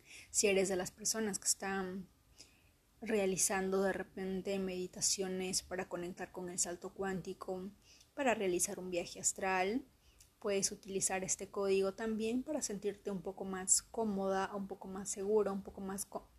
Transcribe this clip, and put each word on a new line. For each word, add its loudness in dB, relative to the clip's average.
Si 4
eres 6
de 0
las -2
personas -2
que -2
están -2
realizando 2
de 4
repente -4
meditaciones 0
para -4
conectar -6
con -6
el -6
salto -2
cuántico, -6
para 4
realizar 0
un -6
viaje -4
astral, 2
Puedes 2
utilizar -2
este -4
código 4
también 0
para -2
sentirte -4
un -4
poco -8
más 2
cómoda, 0
un -4
poco -10
más -6
segura, 4
un -4
poco -10
más -4
co-, -10